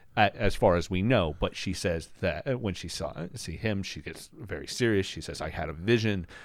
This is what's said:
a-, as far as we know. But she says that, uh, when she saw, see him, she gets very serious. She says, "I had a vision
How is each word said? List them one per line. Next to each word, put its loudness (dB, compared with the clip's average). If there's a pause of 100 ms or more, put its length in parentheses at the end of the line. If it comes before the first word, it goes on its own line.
(160)
a-, 6
as 4
far 6
as 0
we 0
know. 4
But 0
she -4
says -2 (100)
that, -2
uh, -2
when -2
she -10
saw, -6
see -10
him, 0
she -8
gets -12
very -8
serious. 2
She -10
says, -8
"I -4
had -4
a -6
vision 2 (180)